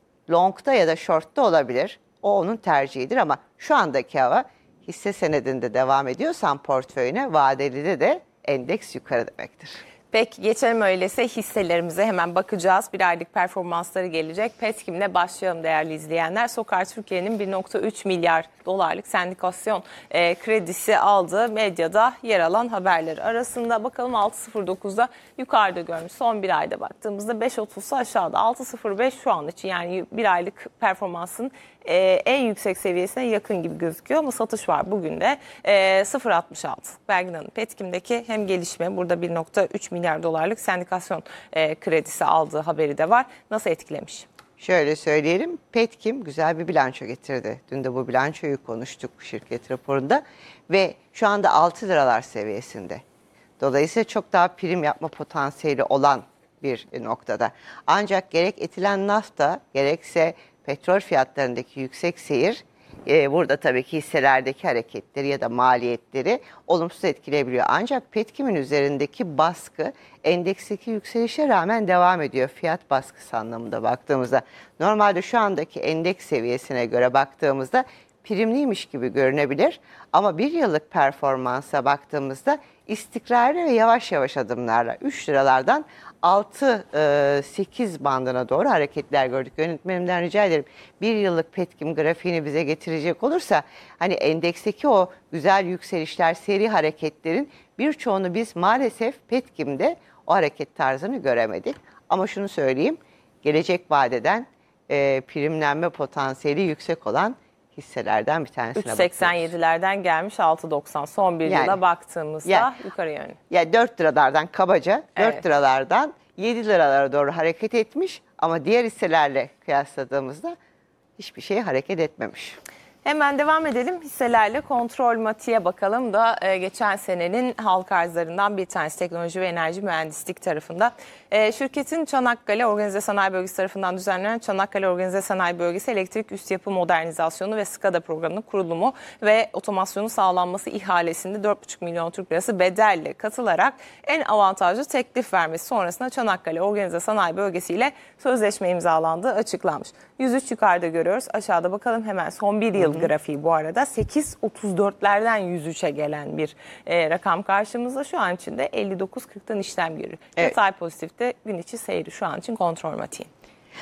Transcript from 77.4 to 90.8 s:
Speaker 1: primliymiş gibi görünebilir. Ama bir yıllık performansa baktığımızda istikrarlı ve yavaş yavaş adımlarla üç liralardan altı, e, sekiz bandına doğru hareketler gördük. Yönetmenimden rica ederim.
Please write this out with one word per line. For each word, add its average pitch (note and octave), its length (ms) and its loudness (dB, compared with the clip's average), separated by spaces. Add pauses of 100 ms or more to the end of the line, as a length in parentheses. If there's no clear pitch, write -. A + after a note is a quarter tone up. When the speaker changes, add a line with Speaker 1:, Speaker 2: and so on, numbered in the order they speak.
Speaker 1:
primliymiş A3 640 0
gibi B2+ 220 -4
görünebilir. C#3 720 2 (320)
Ama F3 260 2
bir C#4 140 0
yıllık A3 380 0
performansa C3+ 920 0
baktığımızda C#3+ 760 -2 (280)
istikrarlı A#3+ 720 0
ve E4+ 120 0
yavaş A#3 420 4
yavaş C#3 240 0
adımlarla A#2+ 640 0
üç - 280 -6
liralardan C3+ 560 4 (420)
altı, G#3 580 2 (100)
e, C#3+ 480 4
sekiz F#3 600 -6
bandına B2+ 440 0
doğru F#3 220 2
hareketler C#3+ 560 2
gördük. C3 300 -4
Yönetmenimden F3 640 -2
rica G3 220 2
ederim. D#3+ 200 2 (360)